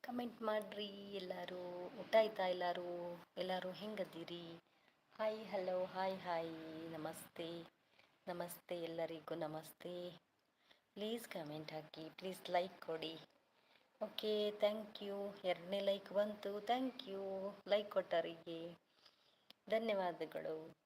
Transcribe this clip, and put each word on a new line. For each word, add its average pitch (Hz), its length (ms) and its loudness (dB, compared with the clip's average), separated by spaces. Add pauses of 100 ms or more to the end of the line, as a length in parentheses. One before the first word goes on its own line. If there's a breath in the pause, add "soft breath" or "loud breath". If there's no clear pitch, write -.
ಕಾಮೆಂಟ್ 240 320 -2
ಮಾಡ್ರಿ 208 440 2 (300)
ಎಲ್ಲರೂ. 180 840 -4
ಊಟ 185 160 2
ಆಯ್ತಾ 214 320 10
ಎಲ್ಲರೂ? 175 720 2 (200)
ಎಲ್ಲರೂ 185 340 0
ಹೆಂಗದ್ದೀರಿ? 170 880 -6 (600 soft breath)
ಹಾಯ್, 220 260 0
ಹಲೋ, 185 400 2
ಹಾಯ್, 190 320 0
ಹಾಯ್, 165 360 0 (380)
ನಮಸ್ತೆ, 165 720 -6 (640 soft breath)
ನಮಸ್ತೆ, 175 560 -4
ಎಲ್ಲರಿಗೂ 165 520 -2
ನಮಸ್ತೆ. 165 760 -4 (840 soft breath)
ಪ್ಲೀಸ್ 220 340 -4
ಕಾಮೆಂಟ್ 156 460 -6
ಹಾಕಿ, 156 360 -8
ಪ್ಲೀಸ್ 180 400 -6
ಲೈಕ್ 180 320 2
ಕೊಡಿ. 160 380 -4 (840 soft breath)
ಓಕೆ, 214 500 2
ಥ್ಯಾಂಕ್ 214 520 2
ಯು. 202 300 -2 (120)
ಎರಡನೇ 180 340 2
ಲೈಕ್ 196 340 2
ಬಂತು, 208 480 2
ಥ್ಯಾಂಕ್ 247 480 2
ಯು 196 440 -2 (140)
ಲೈಕ್ 208 240 4
ಕೊಟ್ಟವರಿಗೆ, 170 840 0 (920 loud breath)
ಧನ್ಯವಾದಗಳು. 160 1040 2 (100)